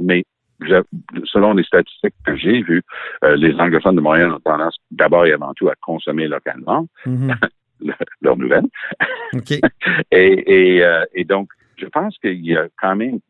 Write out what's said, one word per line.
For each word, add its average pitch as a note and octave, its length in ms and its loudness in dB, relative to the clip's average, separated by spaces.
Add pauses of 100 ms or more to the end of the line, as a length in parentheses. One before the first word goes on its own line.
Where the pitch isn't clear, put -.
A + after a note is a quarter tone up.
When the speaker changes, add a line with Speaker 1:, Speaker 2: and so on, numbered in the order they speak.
Speaker 1:
mais F2+ 200 0 (360)
je, F2+ 160 0 (500)
selon G#2 300 2
les F2+ 80 2
statistiques - 500 0 (100)
que - 140 -4
j'ai G3+ 240 0
vues, E2+ 220 0 (400)
euh, D2 120 4
les D2+ 200 2
anglophones E2+ 400 2
de D#2+ 60 2
Montréal D#2+ 320 2
ont D2+ 60 -10
tendance D#2 380 -2 (140)
d'abord E2+ 340 2
et D#2 80 4
avant C#2+ 220 -6
tout - 120 0
à C2+ 140 0
consommer D#2 460 -6
localement D#2 580 -4 (220)
Speaker 2:
Mhm. B2+ 260 -2 (240)
Speaker 1:
<laughs> - 240 -20
le-, D2 120 -6 (280)
leurs C#2 160 2
nouvelles. C2 300 0 (640)
Speaker 2:
Ok. B2+ 200 -6 (320)
Speaker 1:
<laughs> - 260 -4
Et, F#2 640 4
et, F2 100 4
euh, E2+ 180 2 (120)
et F2+ 80 -4
donc, G2 260 -4 (280)
je - 100 -12
pense G3 320 -6
qu'il F#2 260 -6
y E2 100 0
a D#2+ 120 -2 (120)
quand F#2+ 160 -2
même A#2 220 -4 (120)